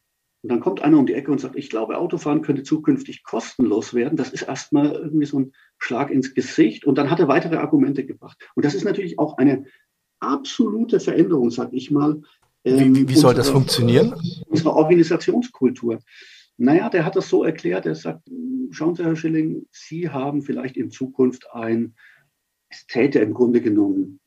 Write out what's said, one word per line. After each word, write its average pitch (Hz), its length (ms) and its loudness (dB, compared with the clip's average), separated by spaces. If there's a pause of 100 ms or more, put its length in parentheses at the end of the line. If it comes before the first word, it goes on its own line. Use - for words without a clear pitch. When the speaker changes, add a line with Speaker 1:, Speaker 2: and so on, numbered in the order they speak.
(420)
Speaker 1:
Und 123 100 -4
dann 113 80 0
kommt 208 220 -4
einer 151 160 6
um 131 80 4
die - 80 0
Ecke 135 180 -4
und 135 80 -2
sagt, - 160 -10
"Ich - 120 -10
glaube, 110 300 -4
Autofahren 156 440 -2
könnte 135 200 -2
zukünftig - 600 -2
kostenlos - 680 -2
werden." 123 240 0
Das 123 140 -2
ist - 120 -10
erstmal 143 500 0
irgendwie 151 340 -2
so 143 140 -4
ein 131 120 -4 (260)
Schlag 131 340 -4
ins 131 200 0
Gesicht. - 520 0
Und 143 120 2
dann 139 140 0
hat 165 80 0
er 175 80 4
weitere 165 300 0
Argumente 143 500 0
gebracht. - 320 -18 (160)
Und - 100 -2
das 151 100 0
ist 190 100 -4
natürlich 180 340 -4
auch 151 180 -4
eine 135 280 2 (560)
absolute 208 800 -2
Veränderung, 156 500 2
sag 120 220 -8
ich 131 180 -6
mal, 147 320 0 (400)
Speaker 2:
Wie, 131 320 4
wie, 135 140 4
wie 131 60 0
Speaker 1:
ähm, 135 40 8
Speaker 2:
soll 131 160 8
das 127 140 2
Speaker 1:
unserer, 139 40 0
Speaker 2:
funktionieren? 131 640 4 (320)
Speaker 1:
unserer 165 300 0
Organisationskultur. 160 1200 2 (580)
Naja, 160 320 2
der 180 160 0
hat 170 120 -2
das 180 120 -2
so - 140 2
erklärt, 175 440 -4
er 160 100 -4
sagt, 160 320 -12 (420)
"Schauen 156 240 -4
Sie, 175 100 -6
Herr 160 120 0
Schilling, 160 560 -4
Sie 165 360 -10
haben 139 340 -4
vielleicht 127 340 -8
in 110 140 -6
Zukunft 127 640 -2
ein", 117 420 -4 (760)
es - 180 -20
zählt 139 300 0
ja 120 60 4
im - 120 -2
Grunde 120 260 2
genommen, 98 680 0